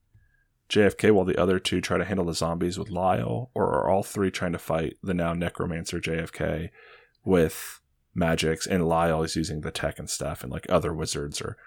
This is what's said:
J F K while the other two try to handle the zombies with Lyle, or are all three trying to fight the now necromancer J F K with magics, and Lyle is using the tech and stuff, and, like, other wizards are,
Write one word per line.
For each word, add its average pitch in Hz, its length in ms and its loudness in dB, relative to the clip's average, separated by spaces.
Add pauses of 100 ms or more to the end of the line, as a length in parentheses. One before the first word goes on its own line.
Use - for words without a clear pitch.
(680)
J 104 160 4
F 95 140 4
K 101 140 4
while 95 140 6
the 92 160 2
other 92 180 4
two 92 200 -2
try 90 180 0
to 87 80 0
handle 95 200 0
the 82 80 -2
zombies 85 440 -2
with - 120 -6
Lyle, 95 640 0
or - 140 2
are - 220 2
all 101 140 2
three 98 260 0
trying 90 220 -2
to 85 80 -4
fight 80 420 -4
the 95 120 -2
now 85 200 0
necromancer 85 680 -4
J 82 180 -2
F 82 140 -8
K 80 380 -4 (520)
with 85 560 2 (340)
magics, 82 520 0
and 87 220 2
Lyle 82 360 2
is 80 120 -4
using 78 260 -2
the 78 100 -6
tech - 280 -4
and 76 100 -10
stuff, - 340 -6
and, 64 80 -10
like, 73 180 -8
other 82 240 2
wizards 78 480 -6
are, - 140 -8 (120)